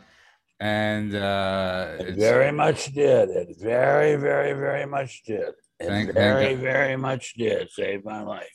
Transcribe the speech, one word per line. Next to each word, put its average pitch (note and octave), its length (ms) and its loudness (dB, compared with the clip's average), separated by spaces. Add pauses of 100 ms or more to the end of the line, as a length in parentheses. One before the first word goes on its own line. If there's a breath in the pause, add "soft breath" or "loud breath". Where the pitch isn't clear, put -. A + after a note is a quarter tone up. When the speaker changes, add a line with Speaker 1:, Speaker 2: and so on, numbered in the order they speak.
(600 soft breath)
Speaker 1:
And, G#2+ 540 0
uh, F#2+ 840 0
Speaker 2:
It F2+ 120 -8
Speaker 1:
it's F#2 80 -6
Speaker 2:
very B2 340 4
much D3 420 0
did. C3 360 4
It F2 280 -4
very, C#3 580 2
very, C#3+ 360 0
very C#3 340 -4
much C#3 380 -8
did. G#2+ 160 -4 (400)
It E2 60 -8
Speaker 1:
Thank, G2+ 200 -2
thank F#2 80 -4
Speaker 2:
very, C3+ 400 4
Speaker 1:
God. B2+ 80 -6
Speaker 2:
very C3+ 340 0
much C3 380 -6
did G#2+ 360 -2
save G2+ 340 -6
my G#2+ 180 -10
life. G2 320 -12